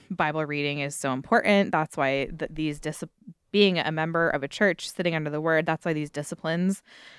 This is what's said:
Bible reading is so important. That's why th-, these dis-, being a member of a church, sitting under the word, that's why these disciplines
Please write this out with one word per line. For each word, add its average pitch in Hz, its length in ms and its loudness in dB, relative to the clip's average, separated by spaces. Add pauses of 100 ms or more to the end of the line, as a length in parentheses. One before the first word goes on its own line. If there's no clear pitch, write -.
(100)
Bible 156 340 0
reading 147 360 -2
is 143 140 -6
so 135 180 -2
important. 202 600 2
That's 156 240 0
why 139 300 0 (120)
th-, 156 140 -6
these 151 260 -4
dis-, - 240 -6 (480)
being 196 300 6
a 151 100 0
member 165 380 0
of 139 160 0
a 143 40 -4
church, - 420 0
sitting 175 260 -2
under 151 140 -2
the 151 100 -4
word, 160 260 2
that's 160 180 -2
why 170 80 0
these 151 180 -2
disciplines 170 720 -2 (360)